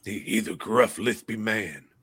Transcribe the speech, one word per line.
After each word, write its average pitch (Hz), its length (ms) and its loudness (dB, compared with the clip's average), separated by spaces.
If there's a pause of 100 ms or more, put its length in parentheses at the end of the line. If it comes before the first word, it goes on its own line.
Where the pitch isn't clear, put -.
he, 95 160 -6
he's 110 280 0
a 92 60 -6
gruff, 110 420 4
lispy 110 420 -2
man. 107 480 -4 (160)